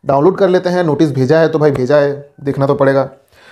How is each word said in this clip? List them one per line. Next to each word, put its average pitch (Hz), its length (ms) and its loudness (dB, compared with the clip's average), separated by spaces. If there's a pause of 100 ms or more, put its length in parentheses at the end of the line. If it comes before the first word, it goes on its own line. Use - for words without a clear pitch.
डाउनलोड 143 320 0
कर 160 100 2
लेते 180 220 0
हैं। 175 140 -2
notice 151 280 0
भेजा 131 280 0
है 160 100 2
तो 160 100 -2
भाई 151 120 2
भेजा 127 260 0
है, 143 360 -2 (100)
देखना 135 240 -4
तो 143 80 0
पड़ेगा। 135 340 0 (420)